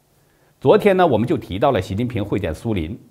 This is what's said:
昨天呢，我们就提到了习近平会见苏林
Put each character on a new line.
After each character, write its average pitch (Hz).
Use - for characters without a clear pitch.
昨 139
天 196
呢， 180
我 123
们 113
就 156
提 -
到 139
了 104
习 -
近 120
平 101
会 107
见 92
苏 110
林 92